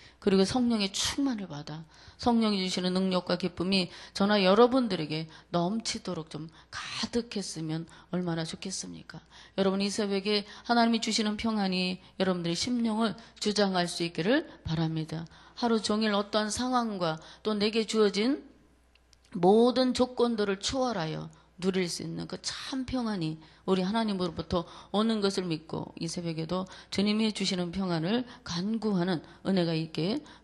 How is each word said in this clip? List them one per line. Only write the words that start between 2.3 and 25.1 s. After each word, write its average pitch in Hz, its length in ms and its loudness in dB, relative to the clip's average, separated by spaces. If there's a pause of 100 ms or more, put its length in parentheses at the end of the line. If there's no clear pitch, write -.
주시는 185 300 0
능력과 180 460 2
기쁨이 180 500 0 (240)
저나 202 300 4
여러분들에게 190 840 4 (220)
넘치도록 180 800 -2
좀 156 180 -10 (220)
가득했으면 165 1160 -6 (240)
얼마나 170 340 -2
좋겠습니까? 180 760 -10 (380)
여러분, 190 240 2
이 202 80 0
새벽에 202 560 0 (180)
하나님이 233 380 4
주시는 214 360 0
평안이 190 640 0 (200)
여러분들의 180 360 0
심령을 226 600 0 (240)
주장할 196 480 2
수 - 160 -4
있기를 202 440 0 (160)
바랍니다. 160 640 -2 (300)
하루 226 260 2
종일 214 320 0
어떠한 208 380 0
상황과 214 680 0 (220)
또 214 140 0
내게 214 320 0
주어진 214 600 2 (840)
모든 240 600 6
조건들을 233 640 0
초월하여 165 720 -4 (260)
누릴 180 320 0
수 - 140 -8
있는 165 240 -8
그 185 100 -10 (340)
참 262 140 -4
평안이 214 520 -4 (280)
우리 185 160 2
하나님으로부터 185 840 -2 (280)
오는 220 260 2